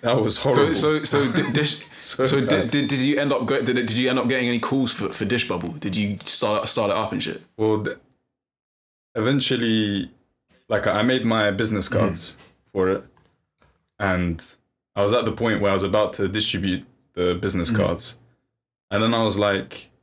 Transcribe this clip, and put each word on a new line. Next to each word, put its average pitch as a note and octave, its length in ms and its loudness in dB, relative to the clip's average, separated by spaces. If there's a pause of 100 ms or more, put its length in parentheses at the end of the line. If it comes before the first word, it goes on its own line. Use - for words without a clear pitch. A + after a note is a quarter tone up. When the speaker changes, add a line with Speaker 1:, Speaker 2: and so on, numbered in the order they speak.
Speaker 1:
That A#2 180 2
was G#2+ 200 0
Speaker 2:
so, C3+ 100 0
Speaker 1:
horrible. D3+ 240 6
Speaker 2:
so, D3+ 300 2
so C#3+ 280 2
di-, A#2+ 200 0
dish, D3 400 -2
Speaker 1:
<laughs> - 40 -18
So - 280 -2
Speaker 2:
so C#3 160 4
di-, A#2 80 0
Speaker 1:
bad. B2 240 2
Speaker 2:
did, C#3+ 180 0
did C#3 100 0
you C#3+ 200 2
end C#3+ 120 0
up B2 140 -2
go-, C3 160 0
did, A#2+ 140 0
did B2 160 -2
you B2 180 0
end C3 80 0
up B2 100 0
getting B2+ 200 0
any A#2+ 120 0
calls C3 320 -2
for, G2 200 -6
for - 140 -6
Dish A2+ 220 0
Bubble? E2+ 260 -6
Did F#2 220 -6
you G#2 260 -2
start, - 460 -2
start G#2+ 220 0
it G2+ 80 0
up G#2+ 140 -2
and G2 100 -4
shit? - 220 -8 (140)
Speaker 1:
Well, G#2+ 260 2
th-, - 140 -6 (1160)
eventually, A2+ 960 0 (580)
like, G#2 200 0
I G#2 160 2
made B2+ 220 2
my A2 260 2
business G#2 380 -2
Speaker 2:
Mm-hmm. F#2+ 100 0
Speaker 1:
cards F#2+ 380 -2 (360)
for F#2+ 160 2
it, F#2+ 140 -2 (960)
and F2+ 440 0 (520)
I G2+ 80 2
was G#2 100 2
at A#2 120 2
the A2 60 -2
point A2 300 0
where G2+ 80 2
I G2 60 2
was F#2 80 0
about G2+ 300 0
to G2+ 140 -2
distribute F#2 600 -2 (260)
the F2 220 0
business F2+ 340 -2
Speaker 2:
Mm-hmm. G#2 160 2
Speaker 1:
cards, - 300 -4 (720)
and G2+ 120 0
then A2+ 120 2
I A2+ 100 2
was G2+ 160 0
like G2 500 -2 (140)